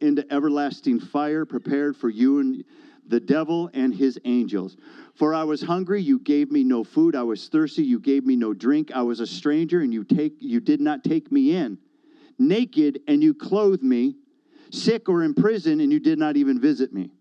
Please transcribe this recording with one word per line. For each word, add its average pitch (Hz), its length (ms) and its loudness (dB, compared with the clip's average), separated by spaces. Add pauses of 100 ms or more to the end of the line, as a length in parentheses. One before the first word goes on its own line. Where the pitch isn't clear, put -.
into 143 320 2
everlasting 143 680 -2
fire 151 460 -4
prepared 143 500 -4
for - 140 -4
you 127 300 2
and 135 240 -2 (440)
the 117 120 0
devil 160 540 -2
and 131 200 -2
his 120 300 -2
angels. 101 540 -2 (380)
For 151 180 0
I 160 100 -2
was 151 200 -4
hungry, 185 380 -2
you 139 180 2
gave 147 320 0
me 143 120 2
no 123 200 0
food. 156 320 2
I 127 80 -4
was 113 260 -6
thirsty, 156 340 0
you 123 160 0
gave 135 260 0
me 131 100 4
no 113 180 0
drink. 139 380 -2
I 127 100 -4
was 120 180 -2
a 113 80 -4
stranger, 160 540 -2
and 123 120 -2
you 110 120 -4
take, 151 340 0
you 117 220 -2
did 147 180 0
not 147 240 -2
take 156 280 -2
me 139 240 2
in. 120 220 -4 (600)
Naked, 151 680 2
and 147 140 2
you 156 120 6
clothed 196 500 0
me. 127 320 2 (540)
Sick - 400 -2
or 170 140 2
in 156 100 0
prison, 160 480 2
and 139 100 2
you 151 80 4
did 151 200 2
not 151 180 0
even 135 220 2
visit 131 340 0
me." 95 280 -8